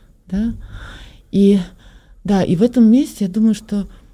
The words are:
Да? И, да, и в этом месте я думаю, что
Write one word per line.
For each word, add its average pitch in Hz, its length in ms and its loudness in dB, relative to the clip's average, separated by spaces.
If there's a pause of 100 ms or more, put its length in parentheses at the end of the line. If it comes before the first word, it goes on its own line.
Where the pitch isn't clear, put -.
(280)
Да? 214 260 -4 (800)
И, 196 280 4 (640)
да, 190 180 0
и - 140 0
в 190 60 2
этом 247 280 2
месте 262 340 0
я 180 60 -6
думаю, 220 220 0
что 202 340 -8 (260)